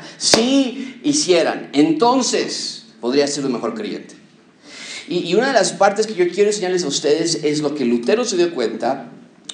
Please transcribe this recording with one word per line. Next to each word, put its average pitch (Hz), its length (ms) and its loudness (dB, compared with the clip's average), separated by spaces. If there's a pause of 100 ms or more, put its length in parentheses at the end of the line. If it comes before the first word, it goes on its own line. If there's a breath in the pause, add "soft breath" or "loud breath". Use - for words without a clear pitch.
(180 loud breath)
si 254 880 0
hicieran, 143 680 2
entonces 233 1120 2 (160)
podría 139 240 2
ser 143 180 -4
un 131 100 -2
mejor 110 200 -4
creyente". 101 400 -8 (920 loud breath)
Y, 175 200 -2
y 170 60 0
una 247 140 2
de 269 60 0
las 214 200 4
partes 208 320 2
que 214 80 -8
yo 175 160 2
quiero 202 220 2
enseñarles 180 320 -2
a 143 60 -2
ustedes 151 540 0
es 147 180 0
lo 147 120 -2
que 139 120 -2
Lutero 120 380 2
se 190 140 -4
dio 170 160 2
cuenta, 117 600 -4 (400)